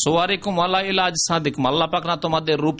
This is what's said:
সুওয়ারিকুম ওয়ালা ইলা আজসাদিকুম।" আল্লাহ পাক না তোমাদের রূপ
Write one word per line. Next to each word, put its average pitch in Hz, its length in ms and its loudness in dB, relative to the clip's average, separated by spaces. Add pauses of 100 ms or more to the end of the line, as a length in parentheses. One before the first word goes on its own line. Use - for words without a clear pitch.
সুওয়ারিকুম 180 540 0
ওয়ালা 185 220 2
ইলা 190 240 0
আজসাদিকুম।" 160 640 0
আল্লাহ 156 220 2
পাক 170 180 -2
না 170 100 0
তোমাদের 160 440 0
রূপ 151 180 2